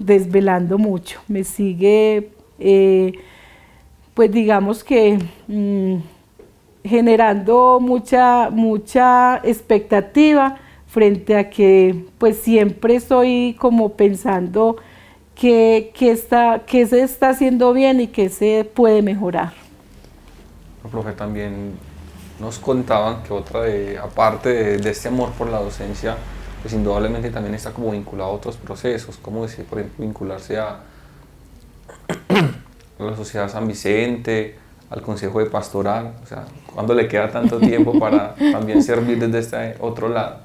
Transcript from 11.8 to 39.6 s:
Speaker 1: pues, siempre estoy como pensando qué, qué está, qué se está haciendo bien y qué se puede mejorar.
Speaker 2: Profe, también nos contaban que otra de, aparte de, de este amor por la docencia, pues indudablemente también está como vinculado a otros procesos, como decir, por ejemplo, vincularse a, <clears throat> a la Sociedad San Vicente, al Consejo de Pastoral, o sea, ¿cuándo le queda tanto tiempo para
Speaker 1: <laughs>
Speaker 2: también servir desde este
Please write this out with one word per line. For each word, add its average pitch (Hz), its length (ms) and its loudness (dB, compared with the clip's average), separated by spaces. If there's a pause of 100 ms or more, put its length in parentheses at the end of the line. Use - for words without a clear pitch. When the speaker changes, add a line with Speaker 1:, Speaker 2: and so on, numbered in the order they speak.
Speaker 1:
pues, 220 200 2
siempre 226 560 2
estoy 247 640 0
como 233 320 2
pensando 202 880 0 (580)
qué, 226 600 4
qué 247 180 2
está, 226 540 2
qué 247 200 4
se 247 160 4
está 262 280 0
haciendo 254 440 2
bien 262 260 2
y 233 60 -2
qué 202 240 -2
se 214 340 0
puede 214 380 4
mejorar. 180 500 -4 (1400)
Speaker 2:
Profe, 110 220 -8
también 101 640 -10 (640)
nos 113 180 -12
contaban 117 640 -2
que - 120 -10
otra 107 280 -6
de, 101 360 -4
aparte 107 500 -2
de, 110 300 0
de 104 120 -4
este 107 180 -8
amor 123 240 -4
por 117 180 -8
la 110 100 -6
docencia, 101 560 -10 (460)
pues 110 100 -12
indudablemente 107 580 -4
también 107 240 -8
está 110 180 -12
como 113 180 -6
vinculado 101 400 -8
a - 20 -6
otros 107 240 -10
procesos, 113 600 -8
como 107 240 -10
decir, 113 240 -12
por 107 140 -10
ejemplo, 101 260 -12
vincularse 98 500 -10
a, 104 240 -8 (1500)
<clears throat> - 0 - (680)
a - 40 -12
la 110 140 -8
Sociedad 107 340 -8
San 110 180 -8
Vicente, 110 880 -4 (340)
al - 120 -14
Consejo 101 380 -6
de 107 60 0
Pastoral, 104 760 -6
o - 40 -20
sea, - 200 -18 (280)
¿cuándo 107 200 -2
le 113 140 0
queda 107 220 -2
tanto 117 280 -6
tiempo 117 400 2
para - 360 0
Speaker 1:
<laughs> 294 180 0
Speaker 2:
también 110 300 0
servir 120 360 -2
desde 113 220 -2
este 113 400 -10